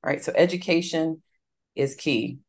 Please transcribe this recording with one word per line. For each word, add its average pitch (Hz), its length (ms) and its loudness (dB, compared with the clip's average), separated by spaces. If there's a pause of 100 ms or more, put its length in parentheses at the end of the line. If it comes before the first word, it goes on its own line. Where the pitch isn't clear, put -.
right? - 200 -2
So - 120 -4
education 170 840 2 (540)
is 135 200 0
key 131 540 -2